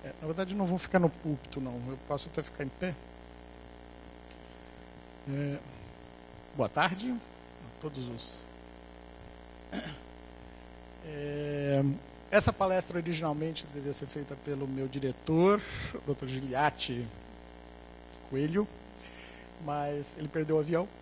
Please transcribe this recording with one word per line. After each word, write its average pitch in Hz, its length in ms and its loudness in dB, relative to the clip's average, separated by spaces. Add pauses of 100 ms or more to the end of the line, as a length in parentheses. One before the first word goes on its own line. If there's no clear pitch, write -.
É, 135 180 -8
na 156 60 -4
verdade, 180 260 0
eu 202 40 0
não 196 80 4
vou 180 120 4
ficar 185 220 6
no 170 100 10
púlpito, - 500 -2
não. 127 160 -2 (120)
Eu 131 100 -4 (100)
posso 147 220 0
até 156 120 -2
ficar - 220 -4
em 135 60 0
pé. 180 260 -2 (2250)
É, 139 300 2 (960)
boa 123 140 4
tarde 190 420 4
a 120 680 -8
todos 135 260 -4
os. 120 380 -8 (2500)
É, 143 760 4 (480)
essa 220 220 10
palestra 185 440 4
originalmente 160 760 0
devia 139 200 -2
ser - 120 -4
feita 139 300 -6 (100)
pelo 139 220 0
meu 135 200 0
diretor, 160 720 6 (460)
doutor 139 220 0
Giliatti 131 800 2 (1200)
Coelho, 156 380 4 (1000)
mas 147 520 0
ele 151 100 -4
perdeu 156 300 4
o - 20 10
avião 160 280 4 (140)